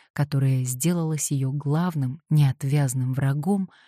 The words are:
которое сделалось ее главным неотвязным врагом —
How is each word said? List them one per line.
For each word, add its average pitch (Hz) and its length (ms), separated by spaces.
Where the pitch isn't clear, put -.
которое 135 520
сделалось 156 640
ее 135 200
главным 143 800
неотвязным 135 840
врагом — 151 560